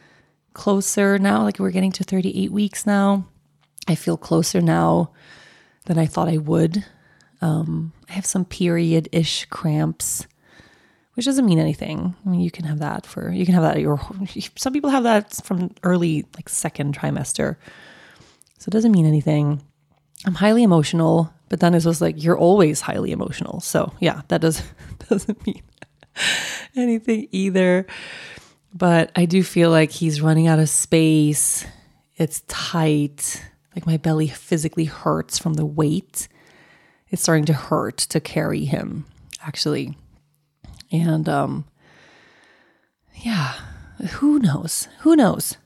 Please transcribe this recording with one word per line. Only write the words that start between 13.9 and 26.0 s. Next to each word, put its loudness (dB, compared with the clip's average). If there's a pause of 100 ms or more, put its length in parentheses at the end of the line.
some -4
people -2
have 2
that 0
from -4 (100)
early, 0 (100)
like, -18
second -6
trimester. -4 (1000)
So -16
it -6
doesn't 4
mean 6
anything. 2 (640)
I'm 0
highly 4
emotional, 4 (140)
but -4
then 6
it 4
was 0
like, -2
"You're 2
always 4
highly -4
emotional." -8
So -2
yeah, -2
that -2
does, 0 (240)
<laughs> -18
doesn't -4
mean -8 (1120)